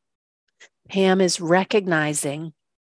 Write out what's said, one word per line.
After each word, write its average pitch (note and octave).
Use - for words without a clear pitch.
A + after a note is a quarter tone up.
Pam F#3+
is F#3
recognizing D#3+